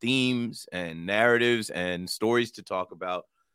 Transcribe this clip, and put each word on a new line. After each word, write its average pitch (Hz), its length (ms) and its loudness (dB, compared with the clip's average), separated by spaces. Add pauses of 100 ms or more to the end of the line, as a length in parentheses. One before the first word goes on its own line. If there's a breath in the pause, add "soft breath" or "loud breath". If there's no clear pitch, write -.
themes 123 720 0
and 85 340 -8
narratives 117 640 4
and 90 400 -4
stories 117 420 2
to 101 120 -18
talk 92 260 -6
about. 90 360 -6 (280)